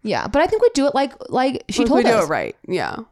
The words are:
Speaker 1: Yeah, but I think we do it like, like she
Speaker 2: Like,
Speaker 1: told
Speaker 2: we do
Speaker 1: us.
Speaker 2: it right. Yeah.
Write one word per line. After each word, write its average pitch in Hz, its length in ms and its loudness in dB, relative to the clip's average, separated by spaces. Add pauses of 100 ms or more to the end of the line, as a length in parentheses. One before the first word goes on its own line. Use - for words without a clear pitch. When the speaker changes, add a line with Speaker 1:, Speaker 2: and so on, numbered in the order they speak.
Speaker 1:
Yeah, 185 260 -4
but 277 120 0
I 339 60 4
think 440 160 0
we 494 120 6
do 277 120 2
it 277 80 0
like, 269 180 0 (160)
like 262 400 -2
she - 120 -2
Speaker 2:
Like, 233 80 2
Speaker 1:
told 254 100 4
Speaker 2:
we 240 60 4
do 226 120 4
Speaker 1:
us. 185 80 2
Speaker 2:
it 143 40 -4
right. 101 280 -4 (100)
Yeah. 131 300 -4 (160)